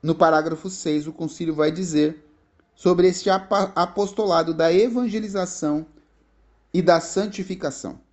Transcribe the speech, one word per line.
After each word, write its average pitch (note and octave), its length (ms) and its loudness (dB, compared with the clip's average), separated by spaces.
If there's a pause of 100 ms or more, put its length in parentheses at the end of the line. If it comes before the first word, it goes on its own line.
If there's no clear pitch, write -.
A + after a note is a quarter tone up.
no D#3+ 120 0
parágrafo D#3+ 560 2
seis, D3+ 360 -4
o D#3+ 60 -12
concílio D#3+ 420 -6
vai D3+ 160 2
dizer D#3+ 540 -2 (500)
sobre F#3 320 4
este F#3 220 0
apa-, F#3+ 460 0
apostolado F3+ 800 0
da E3 180 2
evangelização G3 1120 -2 (880)
e F3 80 2
da E3 180 6
santificação. F#3 1000 -8 (120)